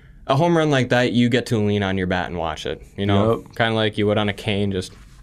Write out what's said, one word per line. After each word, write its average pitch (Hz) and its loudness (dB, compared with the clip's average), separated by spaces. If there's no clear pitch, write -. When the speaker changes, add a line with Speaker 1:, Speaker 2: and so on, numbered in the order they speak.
Speaker 1:
a 139 2
home 170 2
run 156 2
like 127 2
that, 123 2
you 120 4
get 120 0
to 120 0
lean 104 0
on 95 -2
your 92 -2
bat 90 -2
and 87 -8
watch 80 -6
it. 73 -6
You 101 -4
know, 101 2
Speaker 2:
Yep. - -18
Speaker 1:
kinda 113 0
like 107 0
you 104 2
would 104 2
on 104 0
a 98 -2
cane, 101 -4
just 92 -6